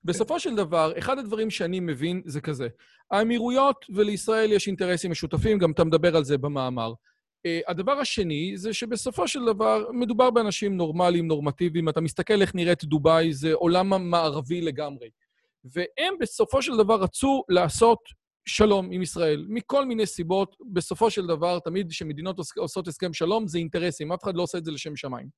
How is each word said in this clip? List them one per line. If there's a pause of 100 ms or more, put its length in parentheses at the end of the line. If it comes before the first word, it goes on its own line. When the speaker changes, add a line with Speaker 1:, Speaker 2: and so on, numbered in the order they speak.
Speaker 1:
בסופו
Speaker 2:
כן.
Speaker 1:
של
דבר,
אחד
הדברים
שאני
מבין
זה
כזה, (440)
האמירויות (100)
ולישראל
יש
אינטרסים
משותפים,
גם
אתה
מדבר
על
זה
במאמר. (520)
אה,
הדבר
השני
זה
שבסופו
של
דבר
מדובר
באנשים
נורמליים,
נורמטיביים,
אתה
מסתכל
איך
נראית
דובאי,
זה
עולם
מערבי
לגמרי. (540)
והם
בסופו
של
דבר
רצו
לעשות (460)
שלום
עם
ישראל,
מכל
מיני
סיבות. (180)
בסופו
של
דבר,
תמיד
כשמדינות
עוש-,
עושות
הסכם
שלום,
זה
אינטרסים,
אף
אחד
לא
עושה
את
זה
לשם
שמיים. (100)